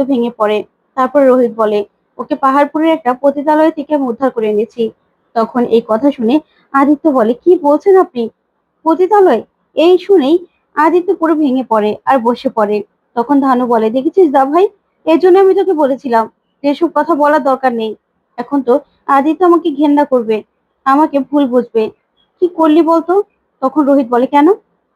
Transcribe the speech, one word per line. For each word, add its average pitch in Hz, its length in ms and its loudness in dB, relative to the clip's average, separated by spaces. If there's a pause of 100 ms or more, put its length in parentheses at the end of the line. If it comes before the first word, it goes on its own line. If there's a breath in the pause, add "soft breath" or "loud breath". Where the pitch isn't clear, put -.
ভেঙে 240 260 -2
পড়ে। 214 280 -2 (380)
তারপর 254 300 0
রোহিত 254 300 2
বলে, 214 220 0 (400)
"ওকে 247 180 -6
পাহাড়পুরের 285 540 0
একটা 320 240 -2
পতিতালয় 294 580 0
থেকে 302 220 -8
আমি 277 140 -2
উদ্ধার 247 220 -4
করে 226 180 -6
এনেছি।" 214 340 -4 (520)
তখন 233 300 -2
এই 226 220 0
কথা 220 240 0
শুনে 240 240 -2 (380 soft breath)
আদিত্য 277 360 0
বলে, 247 260 0
"কি - 220 0
বলছেন 302 400 2
আপনি? 247 260 0 (600)
পতিতালয়?" 359 580 2 (340)
এই 339 220 4
শুনেই 330 380 0 (400)
আদিত্য 339 380 0
পুরো 320 200 -2
ভেঙে 269 300 -2
পড়ে 214 260 -2 (140)
আর 269 140 2
বসে 240 320 -4
পড়ে। 208 260 -2 (400)
তখন 247 240 -2
ধানু 254 260 0
বলে, 226 240 0
"দেখেছিস 285 400 0
দা 269 140 2
ভাই, 311 200 2 (420)
এর 320 120 2
জন্য 359 200 4
আমি 381 160 4
তোকে 381 200 0
বলেছিলাম 254 500 -2 (400)
যে - 40 0
এসব 285 260 -2
কথা 302 200 0
বলার 294 280 0
দরকার 262 320 -2
নেই। 220 180 -6 (460)
এখন 247 240 -4
তো 240 120 0 (320)
আদিত্য 285 380 0
আমাকে 339 260 2
ঘেন্না 294 340 0
করবে, 233 320 -2 (500)
আমাকে 294 340 2
ভুল 285 260 -2
বুঝবে। 240 360 -2 (600)
কি 370 60 0
করলি 320 340 2
বলতো?" 330 320 0 (480)
তখন 269 220 -2
রোহিত 277 240 2
বলে, 247 180 0
"কেন? 285 200 2 (500)